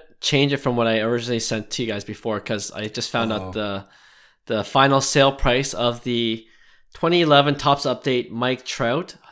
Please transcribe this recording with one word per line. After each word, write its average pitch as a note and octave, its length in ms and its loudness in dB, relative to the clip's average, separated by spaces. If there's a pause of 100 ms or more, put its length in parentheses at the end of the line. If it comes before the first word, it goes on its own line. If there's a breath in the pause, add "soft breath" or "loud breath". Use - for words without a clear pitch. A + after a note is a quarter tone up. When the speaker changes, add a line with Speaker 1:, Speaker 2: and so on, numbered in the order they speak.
(200)
Speaker 1:
change C#3 320 2
it C3+ 60 0
from B2 180 -2
what A#2 100 2
I A2+ 140 2
originally A#2 400 -2
sent A2 300 -6
to - 120 -4
you A2+ 80 -4
guys G2+ 140 -6
before G#2+ 360 -6
'cause G#2 320 -6
I G#2+ 160 -8
just A2+ 220 -8
found A2+ 220 -2
Speaker 2:
Uh-oh. G2 140 -6
Speaker 1:
out F#2 80 -10
the, G2+ 320 -6 (600 soft breath)
the G#2+ 180 -2
final C#3 360 4
sale C#3 320 4
price C#3 400 0
of A#2 320 -2
the A#2 420 -2 (460 soft breath)
twenty E3+ 300 2
eleven C#3+ 320 6
Topps C#3+ 320 0
Update B2 440 -2
Mike B2 360 -4
Trout, C3+ 480 -4 (180)